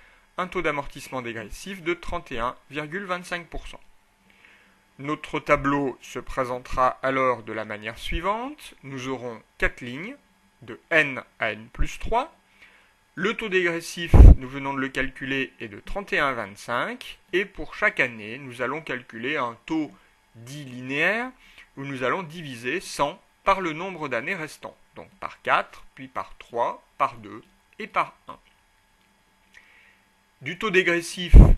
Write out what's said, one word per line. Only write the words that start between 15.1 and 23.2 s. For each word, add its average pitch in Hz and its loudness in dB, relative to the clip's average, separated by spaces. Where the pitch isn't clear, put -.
est 117 -10
de 98 -16
trente - -8
et 185 0
un 143 2
vingt-cinq. 120 -8
Et 185 0
pour 156 -12
chaque 208 -2
année, 117 -4
nous 127 -14
allons 135 -4
calculer 127 -8
un 120 -6
taux 156 -4
dit 131 -16
linéaire, 147 -4
où 139 -12
nous 135 -8
allons 156 -2
diviser 147 -8
cent - -6